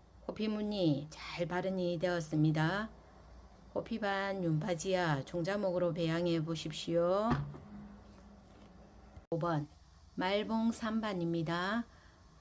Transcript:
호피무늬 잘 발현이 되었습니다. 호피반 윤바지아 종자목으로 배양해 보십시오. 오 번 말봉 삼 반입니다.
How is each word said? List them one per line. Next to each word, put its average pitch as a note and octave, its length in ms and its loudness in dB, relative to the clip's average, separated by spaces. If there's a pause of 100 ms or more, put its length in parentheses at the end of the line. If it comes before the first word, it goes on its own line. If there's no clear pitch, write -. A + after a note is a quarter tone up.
(280)
호피무늬 G#3 840 0
잘 - 380 -6
발현이 F3+ 520 0
되었습니다. D#3+ 920 2 (840)
호피반 G3 680 -2
윤바지아 E3+ 840 2
종자목으로 F3 680 0
배양해 E3 500 2
보십시오. E3+ 840 0 (2000)
오 E3+ 100 0
번 D#3 280 2 (480)
말봉 G#3+ 560 2
삼 A3 300 -2
반입니다. F3 840 0 (560)